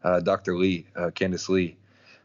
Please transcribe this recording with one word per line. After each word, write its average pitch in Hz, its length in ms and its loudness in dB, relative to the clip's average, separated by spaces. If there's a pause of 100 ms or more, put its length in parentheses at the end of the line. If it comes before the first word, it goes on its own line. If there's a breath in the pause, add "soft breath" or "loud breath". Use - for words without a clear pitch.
uh, 90 160 4
Doctor 92 380 0
Lee, 90 300 0 (100)
uh, 87 140 -2
Candace 92 380 -4
Lee. 92 280 0 (480 soft breath)